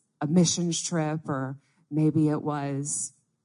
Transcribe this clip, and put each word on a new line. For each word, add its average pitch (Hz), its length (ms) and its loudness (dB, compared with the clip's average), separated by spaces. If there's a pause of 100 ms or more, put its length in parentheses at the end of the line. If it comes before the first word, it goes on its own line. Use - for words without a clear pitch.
(200)
a 151 80 -2
missions 170 540 2
trip, 156 460 -2
or 135 300 -4 (320)
maybe 151 400 2
it 147 120 0
was 143 720 -4 (320)